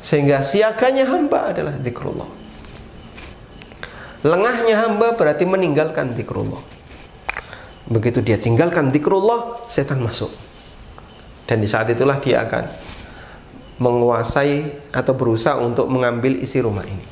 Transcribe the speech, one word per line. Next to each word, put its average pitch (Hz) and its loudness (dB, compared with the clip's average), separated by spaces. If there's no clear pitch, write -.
Sehingga 143 4
siaganya 254 2
hamba 285 2
adalah 147 -4
zikrullah. - -6
Lengahnya 220 4
hamba 226 2
berarti 175 2
meninggalkan 156 0
zikrullah. 107 -6
Begitu 113 2
dia 107 2
tinggalkan 139 2
zikrullah, 196 2
setan 135 -2
masuk. - -4
Dan 110 2
di 104 0
saat 113 0
itulah 131 2
dia 120 2
akan 117 -4
menguasai 123 2
atau 127 0
berusaha 120 2
untuk 120 0
mengambil 127 2
isi 131 -2
rumah 104 -2
ini. 95 -10